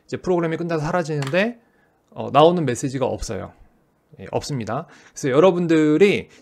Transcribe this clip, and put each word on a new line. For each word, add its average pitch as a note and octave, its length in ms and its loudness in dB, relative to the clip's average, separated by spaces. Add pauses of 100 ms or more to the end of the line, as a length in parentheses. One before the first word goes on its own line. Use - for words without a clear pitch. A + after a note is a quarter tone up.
이제 - 120 -8
프로그램이 E3 400 -2
끝나서 E3 260 -4
사라지는데, D#3+ 760 -4 (520)
어, A2 200 -10
나오는 D#3+ 340 6
메시지가 B2+ 400 -4
없어요. G2 460 -8 (680)
예, - 120 -16
없습니다. B2 560 -6 (220)
그래서 - 200 -6
여러분들이 D#3+ 1000 4 (120)